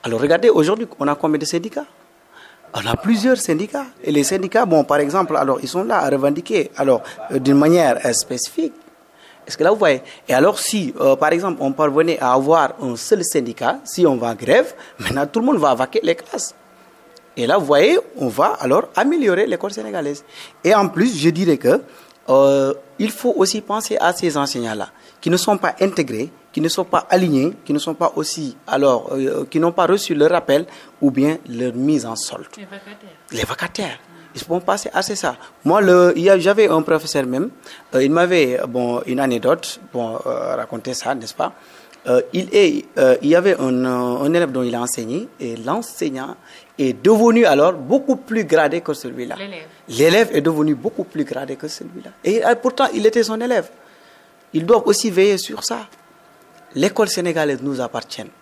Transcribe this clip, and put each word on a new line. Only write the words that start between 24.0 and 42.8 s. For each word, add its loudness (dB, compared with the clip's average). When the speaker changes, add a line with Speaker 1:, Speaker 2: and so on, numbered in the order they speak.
Speaker 1:
à 0
ces -2
enseignants-là, -4
qui -4
ne 2
sont 0
pas -2
intégrés, -2
qui -4
ne 0
sont -2
pas -2
alignés, 2
qui -2
ne 0
sont -6
pas -2
aussi, -6
alors, 0
euh, -2
qui 0
n'ont 2
pas 0
reçu 0
leur 4
rappel 0
ou 4
bien 0
leur -6
mise 0
en -8
solde. -10
Speaker 2:
Les -18
vacataires. -20
Speaker 1:
Les -6
vacataires. -8
Ils -14
vont -4
passer -4
à -2
ça. -6
Moi, 4
le, 8
il -2
y 4
a, 6
j'avais 4
un 2
professeur -2
même, -4
euh, 4
il 2
m'avait, 2
bon, -4
une -4
anecdote, -2
bon, -6
euh, -4
raconté -8
ça, -4
n'est-ce -10
pas ? -4
Euh, 4
il -4
est, 4